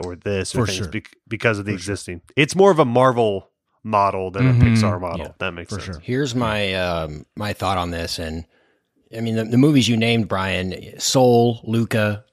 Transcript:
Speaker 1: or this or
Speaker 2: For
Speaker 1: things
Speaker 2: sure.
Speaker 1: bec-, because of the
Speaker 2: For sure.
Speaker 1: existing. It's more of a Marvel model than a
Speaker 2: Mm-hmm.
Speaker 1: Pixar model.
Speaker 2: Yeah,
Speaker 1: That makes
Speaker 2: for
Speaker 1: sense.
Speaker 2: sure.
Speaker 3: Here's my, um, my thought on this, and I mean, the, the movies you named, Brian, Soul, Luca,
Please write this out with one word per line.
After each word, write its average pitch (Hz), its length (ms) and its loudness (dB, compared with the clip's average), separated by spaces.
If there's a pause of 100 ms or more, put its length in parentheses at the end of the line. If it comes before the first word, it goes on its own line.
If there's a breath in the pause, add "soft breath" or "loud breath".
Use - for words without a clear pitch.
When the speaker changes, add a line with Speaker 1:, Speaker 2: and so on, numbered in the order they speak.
Speaker 1:
or 87 100 -10
this 95 380 -6
or 131 60 -2
Speaker 2:
For 117 80 2
Speaker 1:
things 95 100 -4
Speaker 2:
sure. 92 120 -6
Speaker 1:
bec-, - 260 -10 (120)
because 110 300 -2
of 101 80 -6
the 104 80 -4
Speaker 2:
For 95 60 -6
sure. 90 140 -6
Speaker 1:
existing. 90 280 -10 (140)
It's 147 200 2
more 190 140 8
of 175 80 4
a 156 80 6
Marvel 117 640 2 (340)
model 98 460 0
than 123 180 0
a 127 60 4
Speaker 2:
Mm-hmm. 120 80 4 (140)
Speaker 1:
Pixar 92 260 2
model. 85 240 -6
Speaker 2:
Yeah, - 140 -16
Speaker 1:
That 95 160 -6
makes 85 180 -12
Speaker 2:
for 98 80 -6
Speaker 1:
sense. 92 140 -10
Speaker 2:
sure. 80 80 -14
Speaker 3:
Here's 123 320 -2
my, 107 400 -2
um, 82 500 -4 (100)
my 104 180 -6
thought 95 260 -2
on 87 100 -4
this, 85 300 -6
and 82 260 -8 (680)
I 113 40 -10
mean, 113 160 -4
the, 113 80 0
the 117 140 0
movies 131 320 6
you 120 80 2
named, 117 320 0
Brian, 95 680 -4
Soul, 120 680 2
Luca, 107 680 -2